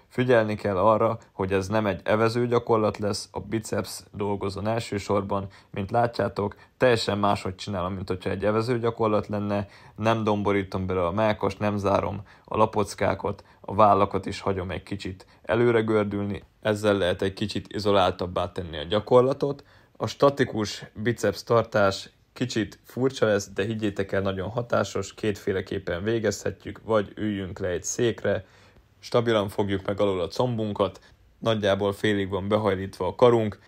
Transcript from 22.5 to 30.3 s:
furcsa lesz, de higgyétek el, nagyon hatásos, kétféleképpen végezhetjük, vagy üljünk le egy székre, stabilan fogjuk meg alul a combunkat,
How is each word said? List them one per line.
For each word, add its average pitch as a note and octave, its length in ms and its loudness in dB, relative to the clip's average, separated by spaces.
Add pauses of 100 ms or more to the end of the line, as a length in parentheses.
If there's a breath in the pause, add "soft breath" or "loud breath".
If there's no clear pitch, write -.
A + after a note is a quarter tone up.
furcsa B2+ 420 0
lesz, G2+ 260 2
de G2 120 -2
higgyétek G#2+ 480 -2
el, G2 80 0
nagyon G2 280 -2
hatásos, G#2+ 640 -2
kétféleképpen F#2+ 880 -4
végezhetjük, G#2 840 -4
vagy G#2 320 0
üljünk G2 420 -4
le F#2+ 100 -4
egy E2+ 160 -4
székre, G#2+ 600 -2 (540 soft breath)
stabilan A2+ 500 0
fogjuk G2 380 -2
meg G2+ 140 -2
alul F#2+ 200 0
a E2 80 -2
combunkat, A2 720 -2 (380 soft breath)